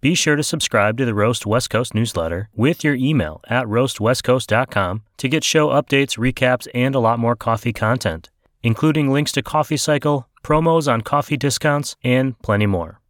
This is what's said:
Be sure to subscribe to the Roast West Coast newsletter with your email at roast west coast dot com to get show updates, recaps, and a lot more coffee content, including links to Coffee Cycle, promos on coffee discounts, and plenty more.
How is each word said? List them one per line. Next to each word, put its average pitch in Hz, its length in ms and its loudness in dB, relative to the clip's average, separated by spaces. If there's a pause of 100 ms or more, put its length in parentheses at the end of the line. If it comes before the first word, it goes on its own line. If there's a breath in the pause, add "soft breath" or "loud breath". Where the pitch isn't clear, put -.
Be 160 160 2
sure 151 180 2
to 147 80 0
subscribe 113 560 0
to 135 60 0
the 117 100 -2
Roast 107 320 0
West 113 240 0
Coast 120 240 -2
newsletter 92 640 -4
with 135 260 0
your 147 140 0
email 123 500 0
at 120 220 -2
roast 120 320 0
west 113 240 0
coast 127 240 0
dot 117 200 2
com 98 360 -2 (140)
to 135 100 -4
get 151 160 0
show 151 240 2
updates, 139 500 0
recaps, 123 560 0
and 131 220 0
a - 20 2
lot 117 220 2
more 117 160 0
coffee 113 360 -2
content, 110 560 -2 (360)
including 143 480 2
links 147 180 0
to 135 120 -2
Coffee 151 340 -2
Cycle, 143 520 0 (140)
promos 160 500 2
on 113 100 0
coffee 147 340 -2
discounts, 143 640 -2
and 127 400 0
plenty 104 240 0
more. 87 440 -2